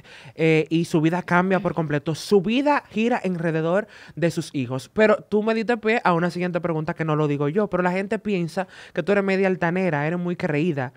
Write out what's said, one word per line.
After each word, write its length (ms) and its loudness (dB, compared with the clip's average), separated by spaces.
eh, 340 4
y 160 2
su 160 2
vida 220 2
cambia 360 2
por 140 -2
completo. 400 -2
Su 300 2
vida 480 0
gira 260 0
alrededor 720 -2
de 140 0
sus 240 -4
hijos. 400 -4
Pero 300 4
tú 180 0
me 140 0
diste 220 0
pie 260 0
a 100 4
una 160 0
siguiente 320 -4
pregunta 320 -2
que 100 -6
no 120 0
lo 120 2
digo 220 0
yo, 180 0
pero 140 -2
la 100 0
gente 280 -4
piensa 480 -4
que 80 -4
tú 100 0
eres 120 2
media 240 2
altanera, 580 0
eres 140 -2
muy 160 -4
creída, 600 -2